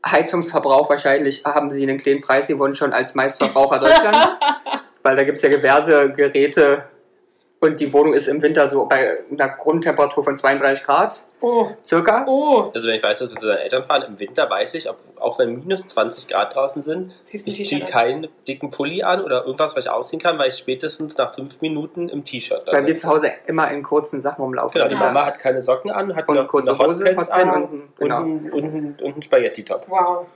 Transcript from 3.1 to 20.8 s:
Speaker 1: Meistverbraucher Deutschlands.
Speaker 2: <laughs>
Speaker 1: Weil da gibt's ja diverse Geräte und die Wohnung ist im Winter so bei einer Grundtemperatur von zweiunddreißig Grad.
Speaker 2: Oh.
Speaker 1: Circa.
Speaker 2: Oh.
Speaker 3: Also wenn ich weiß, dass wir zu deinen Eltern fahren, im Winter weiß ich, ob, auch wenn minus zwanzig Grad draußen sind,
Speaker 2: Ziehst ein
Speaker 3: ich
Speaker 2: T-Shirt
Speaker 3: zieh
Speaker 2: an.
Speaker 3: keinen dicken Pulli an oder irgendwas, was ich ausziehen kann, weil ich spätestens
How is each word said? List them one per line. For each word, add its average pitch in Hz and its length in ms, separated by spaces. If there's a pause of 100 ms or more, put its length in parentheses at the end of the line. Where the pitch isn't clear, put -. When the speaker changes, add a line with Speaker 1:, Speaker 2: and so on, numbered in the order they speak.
Speaker 1:
Meistverbraucher 135 640
Deutschlands. 294 600 (280)
Speaker 2:
<laughs> - 360
Speaker 1:
Weil 135 140
da 139 80
gibt's - 160
ja 139 80
diverse 143 640
Geräte 143 720 (800)
und 156 160
die 143 140
Wohnung 147 220
ist 139 120
im 143 140
Winter 147 280
so 135 180
bei 131 320 (120)
einer 143 200
Grundtemperatur 156 760
von 143 120
zweiunddreißig 139 480
Grad. 175 420 (160)
Speaker 2:
Oh. 233 260 (160)
Speaker 1:
Circa. 220 420
Speaker 2:
Oh. 269 480
Speaker 3:
Also 113 140
wenn 113 80
ich 107 60
weiß, 104 160
dass 123 120
wir 110 60
zu 110 120
deinen 101 100
Eltern 127 260
fahren, 143 240
im 104 100
Winter 101 300
weiß 98 260
ich, 165 140
ob, - 80 (220)
auch - 200
wenn 120 220
minus 185 260
zwanzig 113 420
Grad 101 260
draußen 139 280
sind, 175 300 (140)
Speaker 2:
Ziehst - 200
ein - 40
Speaker 3:
ich - 80
Speaker 2:
T-Shirt 202 100 (120)
Speaker 3:
zieh - 40
Speaker 2:
an. - 60
Speaker 3:
keinen 135 380 (200)
dicken 139 220
Pulli 170 320
an 180 200
oder 127 220
irgendwas, 135 320
was 135 80
ich - 60
ausziehen 131 320
kann, 165 160
weil 135 100
ich 127 80
spätestens 131 640